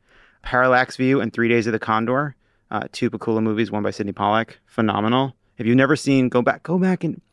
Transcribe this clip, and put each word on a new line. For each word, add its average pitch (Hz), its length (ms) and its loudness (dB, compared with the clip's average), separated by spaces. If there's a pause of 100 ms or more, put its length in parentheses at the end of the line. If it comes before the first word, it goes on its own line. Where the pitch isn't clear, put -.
(420)
Parallax 127 540 2
View, 131 240 2
and 110 120 -2
Three 117 160 0
Days 117 180 2
of 117 80 -2
the 110 40 -2
Condor. 123 560 -2 (360)
Uh, 107 100 -6 (120)
two 120 180 -2
Pakula 110 320 -4
movies, 110 280 -2
one 104 120 -4
by 101 80 -4
Sidney 101 220 -6
Pollack. 104 540 -2
Phenomenal. 113 720 0 (220)
If 110 80 -6
you've 120 100 4
never 135 180 6
seen, 135 340 2
go 123 140 2
back, 131 220 -2
go 175 140 -2
back 185 260 0
and, - 160 -6 (120)